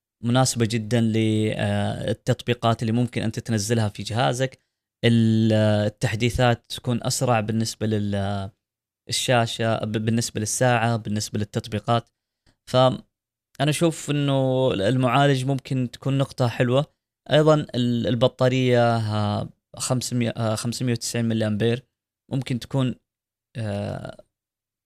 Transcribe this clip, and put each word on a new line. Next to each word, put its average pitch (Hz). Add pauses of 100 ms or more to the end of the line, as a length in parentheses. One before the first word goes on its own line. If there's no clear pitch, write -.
(240)
مناسبة 120
جدا 113
ل-، 110
آه، 104
التطبيقات 117
اللي 110
ممكن 117
أنت 107
تنزلها 110
في -
جهازك. 127 (460)
ال-، 113
آه، 107
التحديثات 117
تكون -
أسرع 123
بالنسبة 110
لل-، 104
آه، 98 (560)
الشاشة، 113
ب-، 107
بالنسبة 113
للساعة، 117
بالنسبة 107
للتطبيقات. 110 (640)
فأنا -
أشوف 160
إنه 135
المعالج 127
ممكن 131
تكون 135
نقطة 131
حلوة. 127 (440)
أيضا 156
ال-، 120
البطارية، 123
آه، 107 (280)
خمسمية، 120
آه، 113
خمسمية 120
وتسعين 117
ملي 110
أمبير، 110 (500)
ممكن 131
تكون، 127 (600)
آه، 101 (600)